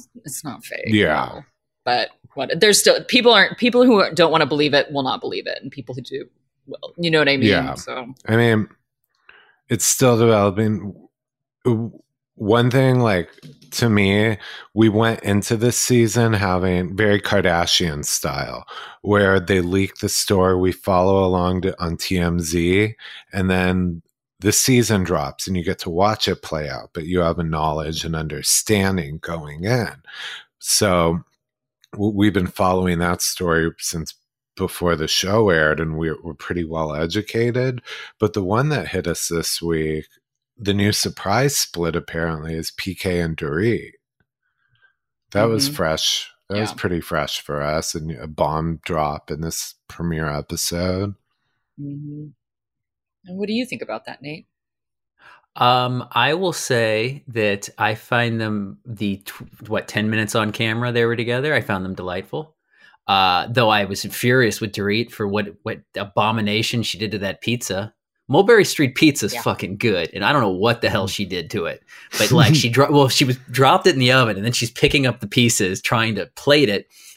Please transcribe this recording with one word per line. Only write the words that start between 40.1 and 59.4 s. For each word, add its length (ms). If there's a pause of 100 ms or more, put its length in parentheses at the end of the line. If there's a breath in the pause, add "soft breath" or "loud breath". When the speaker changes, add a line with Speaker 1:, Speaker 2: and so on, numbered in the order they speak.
Speaker 2:
the 180
new 180
surprise 640
split 400
apparently 580
is 180
P 240
K 240
and 160
Dorit. 580 (1400)
That 140
was 200
Speaker 1:
Mm-hmm. 100
Speaker 2:
fresh. 540 (200)
That 100
was 100
Speaker 1:
Yeah. 60
Speaker 2:
pretty 260
fresh 400
for 220
us, 320
and 160
a 160
bomb 580
drop 460
in 100
this 320 (140)
premiere 420
episode. 840 (640)
Speaker 1:
Mm-hmm. 480 (960)
And 140
what 80
do 60
you 120
think 160
about 240
that, 160
Nate? 240 (1120 soft breath)
Speaker 3:
Um, 560
I 220
will 200
say 760
that 500
I 180
find 460
them 440
the 320
tw-, 520